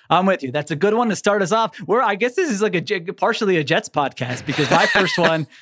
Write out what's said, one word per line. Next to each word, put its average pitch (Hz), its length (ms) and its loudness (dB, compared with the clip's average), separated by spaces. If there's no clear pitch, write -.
I'm 175 180 2
with 190 180 0
you. 123 80 -8
That's 147 180 -4
a 160 60 -4
good 196 180 2
one 233 140 0
to 190 80 -2
start 202 260 2
us 170 80 -2
off. 220 300 0
We're, 196 220 0
I 208 120 2
guess 233 220 -2
this 370 140 0
is, 196 120 -2
like, 185 140 0
a 165 40 0
J-, 185 200 -4
partially 190 560 -2
a 151 80 0
Jets 156 240 0
podcast 127 580 -6
because 143 240 -2
my 185 160 4
first 190 320 2
one 160 300 2